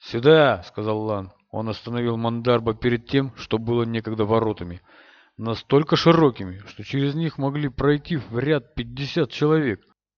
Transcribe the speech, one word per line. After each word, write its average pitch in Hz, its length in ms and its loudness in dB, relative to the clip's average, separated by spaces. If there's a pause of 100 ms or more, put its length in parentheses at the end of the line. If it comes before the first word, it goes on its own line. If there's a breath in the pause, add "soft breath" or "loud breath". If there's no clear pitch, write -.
"Сюда!" 127 640 4
сказал 107 360 -4
Лан. 101 320 -4 (180)
Он 110 200 -6
остановил 117 480 -4
Мандарба 117 560 0
перед 120 320 -2
тем, 135 300 0
что - 200 -4
было 117 280 0
некогда 110 420 -2
воротами, 104 560 -2 (540 soft breath)
настолько 135 600 2
широкими, 131 680 2
что - 180 -18
через 139 300 -2
них 160 240 -4
могли 139 300 -2
пройти 147 480 0
в 113 220 -6
ряд 139 360 -2
пятьдесят 127 560 -4
человек. 151 540 0 (340)